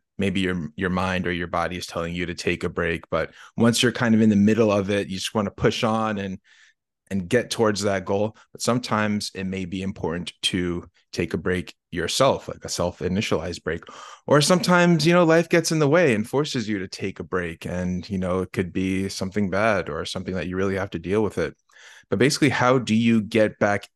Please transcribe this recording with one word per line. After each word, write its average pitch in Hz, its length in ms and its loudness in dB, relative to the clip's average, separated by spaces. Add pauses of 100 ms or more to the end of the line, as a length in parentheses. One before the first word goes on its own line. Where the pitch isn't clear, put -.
(200)
Maybe 98 200 0
your, 90 360 -2
your 92 140 -2
mind 92 380 -2
or 90 40 -2
your 87 160 -4
body 85 300 -4
is 90 80 -10
telling 85 300 -6
you 87 100 -4
to 85 80 -8
take 87 300 -4
a 90 60 -4
break, 85 420 -4
but 80 200 -2 (240)
once 113 280 4
you're 123 80 4
kind 113 240 2
of 110 60 6
in 110 100 6
the 104 40 4
middle 107 360 4
of 101 180 0
it, 101 200 -2
you 92 60 -6
just - 200 -8
want 107 100 0
to 95 60 -6
push - 320 0
on 110 340 -2
and, 98 220 -8 (720)
and 92 180 -4
get 120 220 2
towards 107 320 2
that 98 200 0
goal. 101 320 -2 (160)
But - 120 -12
sometimes 107 720 0
it 95 80 -6
may 95 220 -6
be 92 180 -6
important 87 580 -6
to 90 480 -2 (240)
take - 220 -2
a - 20 -4
break 90 380 -4 (160)
yourself, 85 560 0
like - 180 -12
a - 40 -10
self-initialized 90 920 -2
break. 85 200 -4 (420)
Or 147 160 6
sometimes, 175 640 4
you 170 80 6
know, 180 100 6
life 165 260 4
gets 170 220 2
in 165 60 0
the 156 100 4
way 151 280 4
and 107 120 -2
forces 135 400 -2
you 104 120 -4
to 92 80 -8
take - 320 -8
a 92 40 -10
break. 85 440 -6
And, 90 420 -4
you 98 80 -4
know, 92 220 -2
it 90 140 -4
could 90 200 -4
be 95 360 -2
something 95 420 -4
bad 98 360 0
or 80 160 -6
something 95 300 -8
that 87 140 -4
you 90 100 -6
really 95 200 0
have 98 120 -4
to 87 100 -8
deal 90 220 0
with 98 160 -2
it. 82 180 -4 (540)
But - 80 0
basically, 143 320 4
how 123 300 4
do 107 160 0
you 117 260 4
get 107 380 0
back 104 360 0